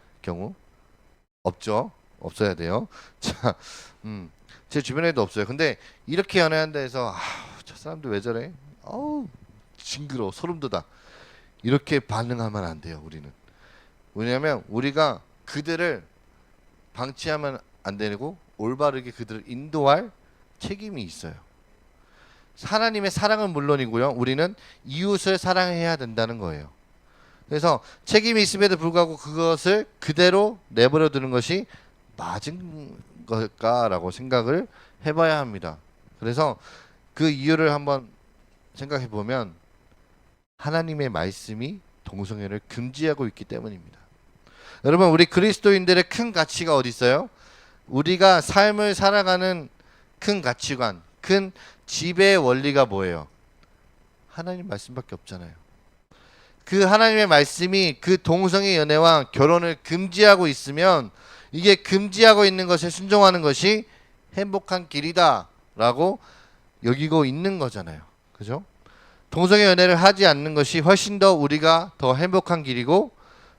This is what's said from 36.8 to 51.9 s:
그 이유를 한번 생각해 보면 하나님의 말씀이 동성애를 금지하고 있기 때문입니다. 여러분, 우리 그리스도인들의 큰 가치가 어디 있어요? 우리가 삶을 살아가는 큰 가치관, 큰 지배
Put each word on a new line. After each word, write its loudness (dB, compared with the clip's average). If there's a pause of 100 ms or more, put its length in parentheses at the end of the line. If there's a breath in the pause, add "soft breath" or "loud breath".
그 0
이유를 0
한번 -4 (640)
생각해 -8
보면 -6 (1040)
하나님의 -6
말씀이 -8 (240)
동성애를 -10
금지하고 -6
있기 -14
때문입니다. -14 (840 loud breath)
여러분, 6
우리 6
그리스도인들의 2
큰 -6
가치가 -2
어디 0
있어요? 0 (600 soft breath)
우리가 4
삶을 2
살아가는 0 (500 soft breath)
큰 -4
가치관, -6 (180)
큰 0 (340 loud breath)
지배 2